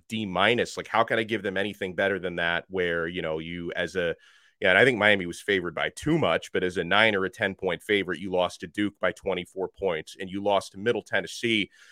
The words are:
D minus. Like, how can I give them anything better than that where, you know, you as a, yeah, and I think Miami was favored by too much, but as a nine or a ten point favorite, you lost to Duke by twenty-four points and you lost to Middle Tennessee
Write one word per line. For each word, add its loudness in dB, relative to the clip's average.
D -4
minus. 2
Like, -8
how 2
can 0
I 2
give -4
them -4
anything -4
better 0
than -6
that 0
where, -2
you -6
know, -4
you -8
as -4
a, 0
yeah, 2
and 8
I 8
think 4
Miami 4
was -8
favored -2
by -2
too 0
much, 0
but 0
as -2
a 0
nine 4
or 0
a -4
ten -2
point -4
favorite, 0
you -8
lost 0
to -10
Duke -2
by 0
twenty-four -6
points -4
and -8
you -8
lost 0
to -18
Middle -2
Tennessee -2